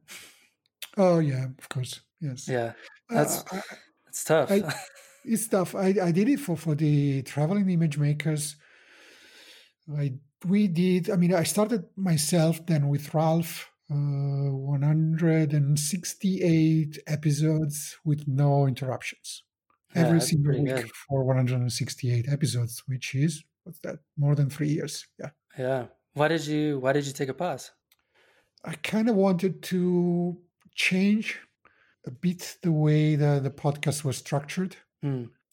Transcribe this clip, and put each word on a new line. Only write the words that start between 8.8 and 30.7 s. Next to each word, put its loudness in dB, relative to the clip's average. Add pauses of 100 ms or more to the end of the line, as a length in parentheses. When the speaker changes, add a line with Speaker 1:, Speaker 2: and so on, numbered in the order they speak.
Speaker 1:
I, -2 (320)
we 2
did, 2
I 0
mean, 4
I 2
started 0 (100)
myself, 2
then 2
with -2
Ralph, 0 (220)
uh, -6
one -2
hundred 2
and 2
sixty-eight 0 (100)
episodes -2
with -2
no 4
interruptions. -6 (520)
Speaker 2:
Yeah, 6
Speaker 1:
Every 6
Speaker 2:
that's 0
Speaker 1:
single 2
Speaker 2:
pretty 0
Speaker 1:
week 0
Speaker 2:
good. -4 (160)
Speaker 1:
for 0
one 2
hundred 0
and -2
sixty-eight -4
episodes, -4
which -8
is, -2 (200)
what's -18
that, -10 (180)
more 2
than 0
three -4
years. -6 (140)
Yeah. -12 (300)
Speaker 2:
Yeah. -2 (280)
Why 2
did -2
you, -2
why 0
did 0
you -8
take -6
a -4
pause? -8 (920)
Speaker 1:
I -8
kinda 0
wanted 2
to 0 (360)